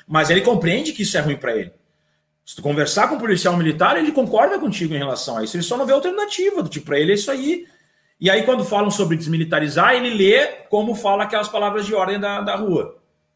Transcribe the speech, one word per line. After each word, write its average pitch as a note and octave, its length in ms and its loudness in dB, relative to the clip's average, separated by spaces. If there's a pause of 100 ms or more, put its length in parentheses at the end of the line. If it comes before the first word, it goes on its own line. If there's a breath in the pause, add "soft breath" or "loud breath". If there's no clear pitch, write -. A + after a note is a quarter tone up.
Mas D#3 220 2
ele F3+ 140 4
compreende A#3+ 500 0
que G#3 100 -8
isso - 140 0
é D#3 40 2
ruim C#3+ 160 0
pra A#2 200 -4
ele. F#2 160 -6 (720)
Se - 120 -14
tu - 60 -14
conversar D3 460 0
com D#4 60 -4
um C4+ 40 -2
policial F#3 380 0
militar, E3+ 400 2
ele D#4 160 0
concorda C4+ 460 2
contigo F3+ 360 -4
em C#3+ 40 -4
relação B2+ 400 -4
a A2 40 -2
isso. A2+ 140 -6
Ele E3+ 80 -4
só A#3+ 140 -2
não C4+ 80 -2
vê C4+ 60 0
alternativa, F#4+ 680 0
do D#3 60 -6
tipo, C#3+ 180 -10
pra C#3+ 140 0
ele E3+ 120 4
é - 20 2
isso G#3 160 -2
aí. C#4+ 360 -4 (540 loud breath)
E F3+ 100 2
aí, A3 140 2
quando A#3+ 200 0
falam G3+ 260 0
sobre E3+ 260 0
desmilitarizar, D#3+ 800 2
ele B3 160 0
lê A3 360 4 (220)
como G#3+ 260 0
fala G3+ 300 0
aquelas G#3 240 -2
palavras G#3 380 -2
de G#3+ 80 -4
ordem G3 260 0
da, G3+ 220 -4
da G3+ 120 -4
rua. F#3 440 -2 (380)